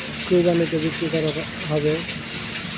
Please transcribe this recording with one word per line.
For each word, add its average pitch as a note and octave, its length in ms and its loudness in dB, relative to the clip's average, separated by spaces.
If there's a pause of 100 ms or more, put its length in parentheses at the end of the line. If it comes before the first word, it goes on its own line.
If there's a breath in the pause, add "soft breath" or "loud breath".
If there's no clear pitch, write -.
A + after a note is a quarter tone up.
(240)
কোরবানিতে E3+ 540 4
বিক্রি D#3 360 0
করা D#3 160 2 (400)
হবে। D3+ 240 2 (840)